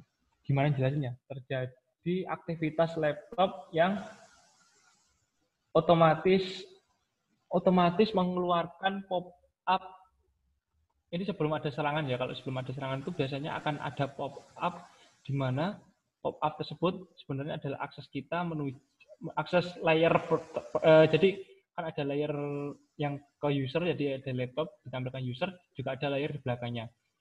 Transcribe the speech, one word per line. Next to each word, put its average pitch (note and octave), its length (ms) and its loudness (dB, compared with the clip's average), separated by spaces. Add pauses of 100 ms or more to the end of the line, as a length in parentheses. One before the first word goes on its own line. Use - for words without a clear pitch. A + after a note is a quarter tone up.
(460)
gimana C#3 240 2
jelasinnya? C3 560 -2
Terjadi C3+ 1040 -6
aktivitas E3 640 -2
laptop D#3+ 800 -2
yang F#3 240 2 (1800)
otomatis E3 880 4 (880)
otomatis F3+ 640 4
mengeluarkan F3+ 960 -2
pop-up. - 760 -4 (1300)
Ini F3 80 -4
sebelum D#3 320 -2
ada D3+ 160 -4
serangan D3 400 -2
ya, B2 80 -2
kalau B2+ 160 -4
sebelum C3 240 -8
ada B2+ 160 -8
serangan C3+ 320 -6
itu F3+ 80 -6
biasanya C#3 480 -4
akan D3 160 -2
ada C3+ 320 -4
pop-up - 800 -8 (320)
di - 80 -8
mana C#3 480 -2 (460)
pop-up D3+ 340 -4
tersebut F3+ 480 -4 (140)
sebenarnya C#3+ 400 -8
adalah C#3 260 -6
akses - 240 -16
kita E3 320 -6
menuju, D3 380 -6 (580)
akses F3 460 0
layer D#3+ 260 6 (140)
per-, E3 180 0 (400)
eh, D#3+ 300 10
jadi D#3+ 160 6 (480)
kan F3 140 -6
ada D#3 120 -4
layer D3 300 -2 (640)
yang C#3+ 200 -2 (200)
ke D3 120 0
user, C#3 320 0
jadi C#3+ 400 -2
ada C3+ 80 -6
laptop, B2+ 560 -4
ditampilkan B2+ 360 -8
user, B2+ 280 -4 (240)
juga C3 240 -6
ada C#3+ 160 -2
layer C#3+ 200 -2
di C#3 80 -10
belakangnya. A#2+ 440 -6 (340)